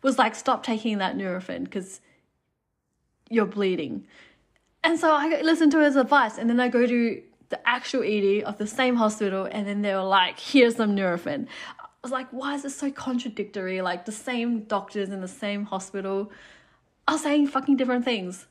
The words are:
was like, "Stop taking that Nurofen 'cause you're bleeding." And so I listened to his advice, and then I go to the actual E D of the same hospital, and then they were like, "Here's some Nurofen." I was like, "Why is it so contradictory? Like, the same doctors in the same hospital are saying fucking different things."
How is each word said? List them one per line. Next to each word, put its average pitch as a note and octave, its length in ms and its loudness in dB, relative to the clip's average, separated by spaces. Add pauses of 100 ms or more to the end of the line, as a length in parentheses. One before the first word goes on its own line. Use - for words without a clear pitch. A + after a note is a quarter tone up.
was C4 140 2
like, A3 200 2
"Stop - 260 -2
taking G#3+ 360 -2
that F#3 180 -2
Nurofen F#3 520 -6
'cause F#3+ 320 -10 (1300)
you're A3+ 180 2
bleeding." F#3 600 -4 (760)
And E4 160 2
so D#4+ 120 4
I D4+ 300 2
listened D#4+ 300 4
to D#4+ 80 4
his C#4+ 160 6
advice, C4 420 4
and A#3 100 0
then A#3+ 120 2
I B3 80 2
go A#3+ 180 4
to A#3 360 0 (260)
the - 200 -2
actual B3 360 0
E G#3 160 0
D G3 240 2
of G#3 140 -8
the G#3+ 100 -4
same B3+ 260 0
hospital, G#3 560 0
and G#3 160 -6
then G3+ 160 -4
they G3+ 100 0
were F#3+ 180 -2 (100)
like, F3+ 180 0
"Here's A#3+ 380 6
some G#3+ 180 2
Nurofen." F3 540 -2 (320)
I - 280 -16
was B3 40 -4
like, B3+ 180 -4
"Why C4+ 240 -6
is C#4 100 -6
it C#4 60 -6
so C#4 220 -4
contradictory? G#3 880 -4
Like, F3+ 220 -4
the G#3+ 80 -8
same A#3+ 480 -2
doctors G3+ 480 -4
in G3 120 -8
the F#3 140 -10 (100)
same G3+ 200 -4
hospital G3 680 -6 (800)
are D#4 100 2
saying D4 300 2
fucking C4+ 280 2
different B3 280 2
things." F#3+ 460 -4